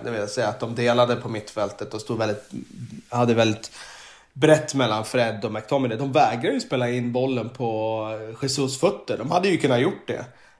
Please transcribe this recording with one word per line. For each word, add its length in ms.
det 60
vill 180
säga 200
att 120
de 140
delade 420
på 120
mittfältet 680
och 60
stod 180
väldigt, 320
hade 260
väldigt 360
brett 420
mellan 300
Fred 400
och 80
McTominay. 460
De 140
vägrar 400
ju 80
spela 300
in 220
bollen 360
på 580
Jesus 380
fötter. 380
De 120
hade 180
ju 100
kunnat 220
gjort 260
det. 180